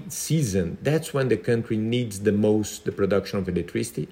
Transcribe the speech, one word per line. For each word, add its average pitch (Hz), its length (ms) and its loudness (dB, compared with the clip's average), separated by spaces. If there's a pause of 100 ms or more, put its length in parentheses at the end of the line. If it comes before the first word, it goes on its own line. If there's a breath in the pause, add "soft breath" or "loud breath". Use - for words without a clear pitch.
season, 98 720 0
that's 156 320 0
when 135 140 2
the 113 80 4
country 117 400 0
needs 110 460 -2
the 104 100 4
most 107 540 2
the - 80 -2
production 98 460 0
of 92 100 -4
electricity, 113 640 -2